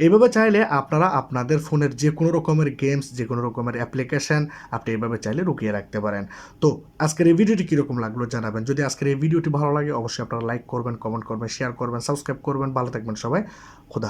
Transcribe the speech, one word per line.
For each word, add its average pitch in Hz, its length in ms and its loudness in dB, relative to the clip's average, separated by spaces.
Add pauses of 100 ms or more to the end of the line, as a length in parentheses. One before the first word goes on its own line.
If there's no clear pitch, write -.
এইভাবে 214 220 8 (100)
চাইলে 220 240 6 (200)
আপনারা 165 260 2 (140)
আপনাদের 127 460 0
ফোনের 147 260 0 (100)
যে 151 160 4
কোনো 160 180 2
রকমের 156 320 2 (120)
গেমস, 139 260 0 (120)
যে 120 120 -4
কোনো 120 160 -2
রকমের 120 340 -4
অ্যাপ্লিকেশন 135 640 -2 (340)
আপনি - 180 -6
এইভাবে 113 300 -2
চাইলে 127 240 -2
লুকিয়ে 110 280 -2
রাখতে 101 280 -6
পারেন। 101 200 -4 (380)
তো 156 60 4 (360)
আজকের 160 260 2
এই 170 100 6
ভিডিওটি 202 300 4
কীরকম 143 340 0
লাগলো 117 200 -4 (100)
জানাবেন। 110 360 -4
যদি 139 180 0
আজকের - 240 -4
এই 135 100 -2
ভিডিওটি 160 360 2
ভালো 147 180 2
লাগে 147 240 0
অবশ্যই 120 260 -6
আপনারা 117 240 -4
লাইক 120 120 -2 (100)
করবেন, 120 220 -2 (100)
কমেন্ট 113 240 -4
করবেন, 113 280 -4
শেয়ার 127 240 -4
করবেন, 120 280 -4
সাবস্ক্রাইব 143 380 -4
করবেন। 135 220 -2 (100)
ভালো 123 160 0
থাকবেন 110 300 -6
সবাই, 143 160 0 (520)
খুদা 110 180 -4